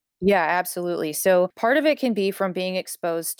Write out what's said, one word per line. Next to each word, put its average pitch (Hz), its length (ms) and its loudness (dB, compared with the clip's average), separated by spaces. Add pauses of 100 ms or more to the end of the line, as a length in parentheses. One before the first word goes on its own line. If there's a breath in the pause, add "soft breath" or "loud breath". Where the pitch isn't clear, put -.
(220)
Yeah, 185 260 4
absolutely. 175 640 -2
So 180 460 4
part 240 180 2
of 302 100 2
it 302 140 2
can 247 140 0
be 196 180 0
from 190 220 -4
being 185 240 -4
exposed 165 640 -6